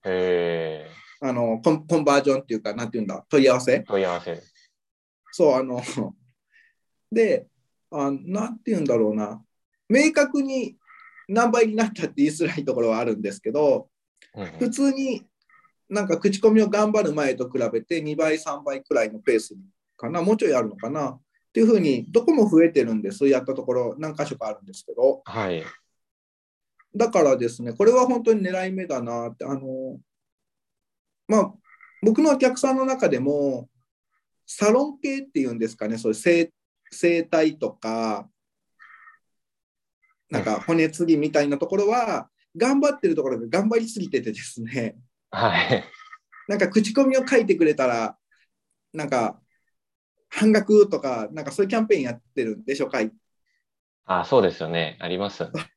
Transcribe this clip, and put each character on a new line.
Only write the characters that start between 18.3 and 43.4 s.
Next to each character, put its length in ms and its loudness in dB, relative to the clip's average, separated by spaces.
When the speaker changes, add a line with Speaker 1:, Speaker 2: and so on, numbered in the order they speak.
Speaker 2:
三 240 -10
倍 200 -8
く 120 -6
ら 80 4
い 80 -4
の 80 -16
ペ 160 2
ー 40 2
ス 160 -8
か 140 -8
な、 140 -4
も 100 4
う 40 2
ち 80 0
ょ 40 2
い 60 2
あ 60 2
る 80 -4
の 60 -12
か 140 -10
な 220 -6
っ 100 -20
て 60 0
い 40 6
う 40 6
ふ 80 6
う 40 2
に、 300 0
ど 160 2
こ 80 4
も 160 4
増 140 6
え 60 6
て 140 2
る 120 -2
ん 80 -2
で 80 -6
す。 160 0
や 140 4
っ 40 -14
た 80 -4
と 100 -8
こ 100 -4
ろ、 260 -2
何 160 -8
箇 100 -4
所 100 -10
か 120 -8
あ 60 -8
る 100 -16
ん 20 -20
で 80 -20
す 100 -20
け 100 -14
ど。 300 2
Speaker 1:
は 280 -4
い。 120 -4
Speaker 2:
だ 140 2
か 120 2
ら 160 4
で 100 -2
す 140 -8
ね、 120 -8
こ 120 0
れ 60 10
は 160 4
本 160 -2
当 100 4
に 80 0
狙 260 -4
い 40 -6
目 160 -8
だ 140 -4
な 260 -6
っ 100 -12
て、 80 -12
あ 80 -8
の、 460 -10
ま 100 4
あ、 160 2
僕 220 4
の 80 6
お 60 4
客 220 0
さ 140 0
ん 40 0
の 80 0
中 220 0
で 120 0
も、 500 -2
サ 240 0
ロ 160 2
ン 120 -12
系 220 -6
っ 20 -14
て 160 -4
い 60 0
う 80 -4
ん 60 -8
で 80 -2
す 100 -12
か 100 -6
ね、 100 -4
そ 120 -4
う 40 0
い 20 -2
う 0 -
整-、 360 2
整 320 0
体 360 0
と 120 -4
か、 560 -6
な 100 -4
ん 40 -4
か 160 -2
骨 300 0
継 160 -4
ぎ 120 4
み 140 -2
た 120 2
い 40 0
な 120 -2
と 80 -4
こ 100 -2
ろ 100 0
は、 420 -2
Speaker 1:
う 20 -14
ん。 20 -14
Speaker 2:
頑 200 2
張 160 4
っ 40 -20
て 80 0
る 80 2
と 80 -2
こ 60 -2
ろ 100 -2
が 80 -8